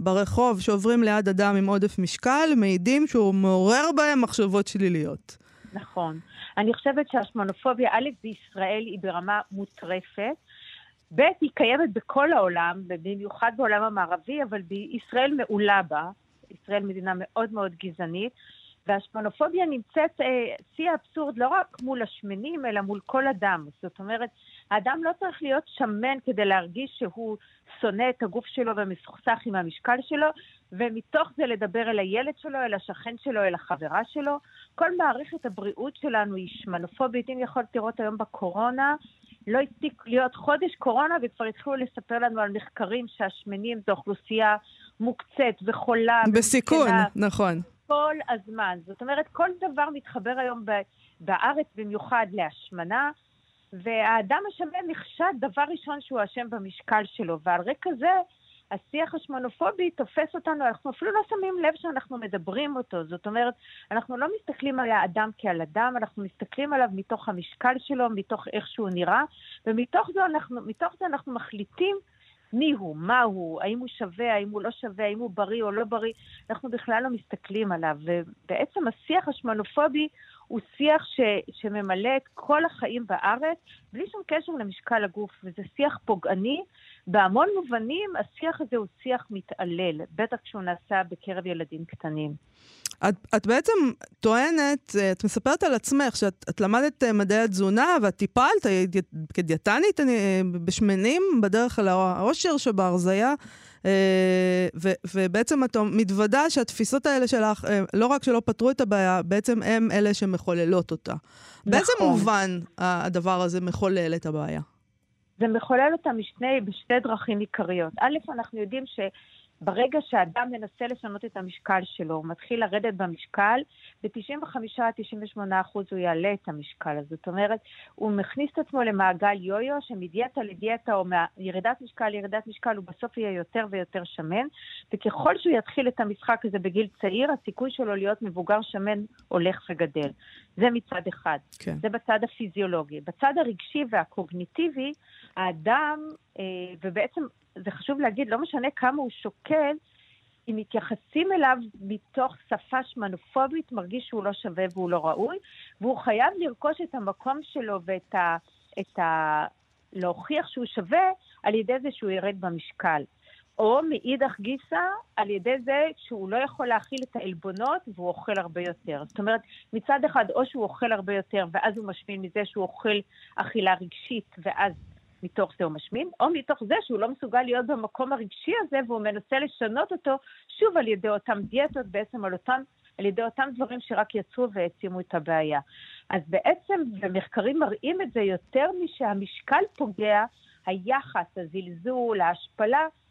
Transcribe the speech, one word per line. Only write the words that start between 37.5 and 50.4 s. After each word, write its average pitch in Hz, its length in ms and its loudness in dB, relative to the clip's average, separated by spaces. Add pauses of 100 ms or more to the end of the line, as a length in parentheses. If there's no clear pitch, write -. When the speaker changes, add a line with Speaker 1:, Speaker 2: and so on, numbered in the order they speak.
Speaker 2:
לראות 226 260 -4
היום 214 180 -2
בקורונה, 240 800 -2 (500)
לא 220 120 2
הספיק - 480 -4
להיות 254 280 2
חודש 311 440 0
קורונה, 277 440 2
וכבר 233 220 -6
התחילו 269 320 -6
לספר 247 420 -4
לנו 226 220 0
על 202 120 0
מחקרים 220 560 -6
שהשמנים 202 800 -6
זו 202 60 2
אוכלוסייה 214 640 0 (440)
מוקצת 240 600 0
וחולה 226 600 2 (100)
Speaker 1:
בסיכון, 254 460 4
Speaker 2:
ומסכנה. 226 260 6 (120)
Speaker 1:
נכון. 190 440 2 (260)
Speaker 2:
כל 302 300 2 (120)
הזמן. 208 580 -4
זאת 196 160 -14
אומרת, 277 300 -2
כל 349 160 2 (120)
דבר 294 320 0
מתחבר 254 460 -6
היום 240 260 -4